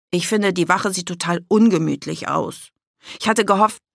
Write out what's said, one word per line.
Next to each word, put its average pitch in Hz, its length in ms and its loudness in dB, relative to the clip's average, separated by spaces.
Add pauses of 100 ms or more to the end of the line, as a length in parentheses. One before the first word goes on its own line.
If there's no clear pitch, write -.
Ich 175 200 -2
finde, 208 240 2
die 175 160 0
Wache 190 240 0
sieht 180 160 -8
total 175 400 -4
ungemütlich 160 800 2
aus. - 400 -6 (500)
Ich - 80 -6
hatte 220 160 2
gehofft, 208 400 2 (120)